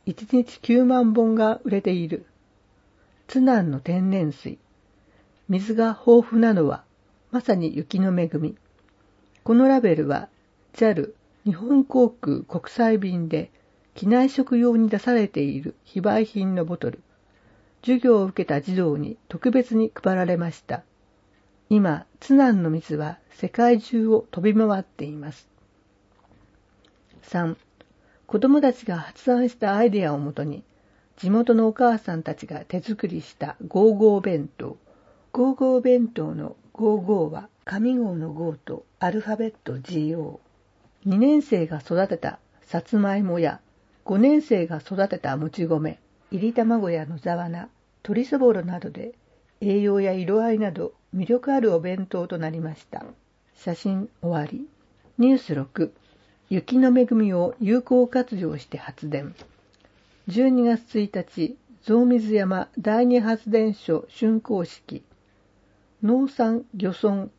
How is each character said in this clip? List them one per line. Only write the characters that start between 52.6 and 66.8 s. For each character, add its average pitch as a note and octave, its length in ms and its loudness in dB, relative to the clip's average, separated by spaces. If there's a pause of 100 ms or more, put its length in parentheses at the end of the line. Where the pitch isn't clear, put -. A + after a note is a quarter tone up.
し - 120 -20
た。 - 180 -14 (500)
写 F3 200 -8
真 F#3+ 340 -6 (120)
終 E3+ 80 -4
わ D#3 160 -4
り。 C#4+ 220 -12 (500)
ニ B3 140 6
ュ - 40 6
ー - 20 0
ス - 160 -6
六、 C#3+ 400 -4 (560)
雪 G3 300 0
の B3+ 180 6
恵 B3 140 6
み G#3+ 220 2
を F3 260 0
有 A#3 240 0
効 B3 240 4
活 B3 280 -4
用 D#3+ 220 -6
し C3 80 -14
て - 120 -14
発 - 320 -14
電。 C#3 260 -8 (920)
十 A#3 220 2
二 B3 140 4
月 A#3 360 0
一 G3+ 140 -2
日、 F3 440 -6 (260)
象 A#3 220 4
水 A3+ 280 2
山 F#3+ 360 -2 (100)
第 A3 260 0
二 B3 140 4
発 A3 320 -4
電 A3 240 2
所 - 340 -4
竣 A3 320 0
工 F#3+ 240 -4
式。 - 380 -16 (960)
農 B3 260 2
山 A#3 460 -2
漁 F#3+ 200 -4